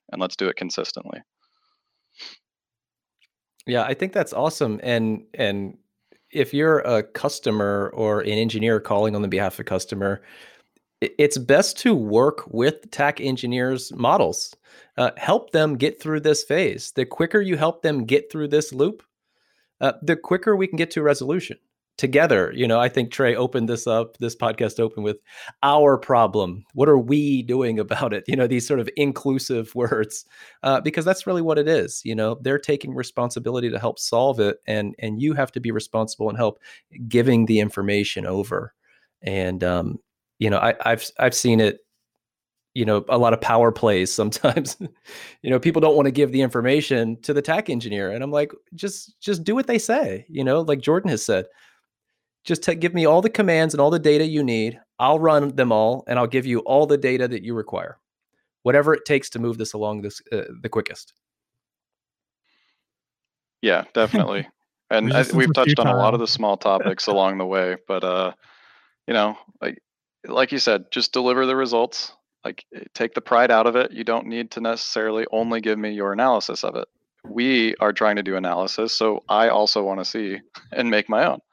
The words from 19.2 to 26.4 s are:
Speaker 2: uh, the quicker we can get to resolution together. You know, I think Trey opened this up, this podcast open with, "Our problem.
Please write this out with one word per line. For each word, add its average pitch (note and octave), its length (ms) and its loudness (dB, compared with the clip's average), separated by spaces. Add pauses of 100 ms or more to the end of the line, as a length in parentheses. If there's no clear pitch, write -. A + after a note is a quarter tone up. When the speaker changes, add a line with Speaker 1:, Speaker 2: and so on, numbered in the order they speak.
Speaker 2:
uh, C3+ 120 0 (100)
the D#3+ 140 0
quicker F#3 400 0
we F#3+ 100 0
can F#3 100 -6
get E3 160 -2
to D#3+ 100 -2
resolution D3 560 0 (400)
together. C3 560 2
You A#2+ 140 -2
know, A2+ 100 4
I B2 120 2
think A#2+ 200 -2
Trey B2 240 0
opened B2 360 -2
this A2+ 160 -4
up, A2+ 320 -2
this A#2 180 -6
podcast A2+ 440 -2
open A2 220 -4
with, G#2 160 -4 (440)
"Our C#3+ 340 6
problem. G#2 680 2 (100)